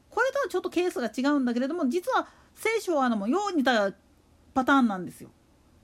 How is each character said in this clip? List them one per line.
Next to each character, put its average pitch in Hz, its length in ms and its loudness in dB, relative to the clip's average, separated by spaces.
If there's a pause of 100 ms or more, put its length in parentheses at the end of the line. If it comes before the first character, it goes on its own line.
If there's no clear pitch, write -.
(100)
こ - 100 -2
れ 523 120 2
と 554 80 -2
は 494 100 -2
ち - 60 -2
ょ - 20 -2
っ - 20 -4
と 359 80 -4
ケ 349 180 0
ー 359 40 0
ス - 100 -4
が 226 160 -4
違 269 180 0
う 285 60 2
ん 254 60 0
だ 240 80 0
け 240 60 0
れ 262 60 0
ど 285 80 -4
も、 330 140 0
実 359 240 -2
は 427 160 0 (320)
清 440 220 0
少 311 200 0
ア 254 60 4
ナ 226 80 0
も 196 100 -4
よ 370 240 0
う 370 60 -2
似 269 80 2
た 214 260 2 (640)
パ 262 140 0
タ 285 80 4
ー 269 80 6
ン 240 60 4
な 190 100 -4
ん 175 80 -8
で - 60 -12
す - 100 -20
よ。 - 80 -18 (540)